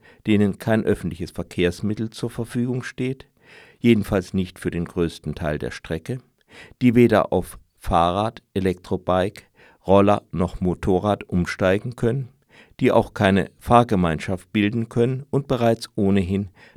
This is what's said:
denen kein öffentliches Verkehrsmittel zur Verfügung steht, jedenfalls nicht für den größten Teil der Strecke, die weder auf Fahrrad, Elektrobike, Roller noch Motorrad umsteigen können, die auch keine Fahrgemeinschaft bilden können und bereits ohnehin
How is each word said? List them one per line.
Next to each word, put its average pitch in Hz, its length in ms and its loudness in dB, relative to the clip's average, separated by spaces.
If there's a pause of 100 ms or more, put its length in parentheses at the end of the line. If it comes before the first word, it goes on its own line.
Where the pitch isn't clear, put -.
(280)
denen 101 300 2
kein 110 260 0
öffentliches 90 480 -4
Verkehrsmittel 101 800 -4
zur 120 200 -8
Verfügung 123 540 -6
steht, 131 420 -8 (540)
jedenfalls 107 520 2
nicht 95 280 -4
für 90 100 -4
den 85 140 -4
größten 82 500 -4
Teil 76 240 -4
der 62 140 -6
Strecke, - 460 -8 (640)
die 123 140 4
weder 113 380 4
auf - 260 -4 (200)
Fahrrad, 92 680 0 (100)
Elektrobike, 92 880 -2 (440)
Roller 101 360 4 (100)
noch 87 280 -4
Motorrad 92 720 0
umsteigen 95 680 0
können, 120 320 -2 (500)
die - 140 4
auch - 220 2
keine 98 440 2
Fahrgemeinschaft 98 920 0
bilden 110 380 -2
können 131 400 -2
und 139 180 -4
bereits 117 460 0
ohnehin 98 560 0 (260)